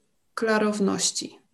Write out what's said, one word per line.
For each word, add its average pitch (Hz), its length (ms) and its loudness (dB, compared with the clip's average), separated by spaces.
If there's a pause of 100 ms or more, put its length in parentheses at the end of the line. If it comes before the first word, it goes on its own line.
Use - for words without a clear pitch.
(360)
klarowności. 208 1040 0 (140)